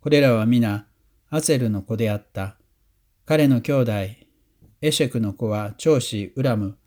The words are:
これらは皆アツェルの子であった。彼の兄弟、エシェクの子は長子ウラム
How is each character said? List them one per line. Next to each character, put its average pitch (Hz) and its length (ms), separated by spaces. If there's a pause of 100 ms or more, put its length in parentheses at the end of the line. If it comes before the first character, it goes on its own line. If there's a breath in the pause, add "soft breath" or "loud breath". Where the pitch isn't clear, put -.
こ 147 80
れ 147 100
ら 131 140
は 110 100
皆 113 440 (420)
ア 151 100
ツ 156 140
ェ 131 40
ル 120 120
の 101 100
子 113 160
で 110 140
あ 104 60
っ - 140
た。 98 280 (640)
彼 151 240
の 120 140
兄 147 100
弟、 123 200 (920)
エ 151 100
シ 151 120
ェ 120 60
ク 120 100
の 101 120
子 110 160
は 104 300
長 151 220
子 104 360
ウ 135 60
ラ 127 160
ム 101 180 (100)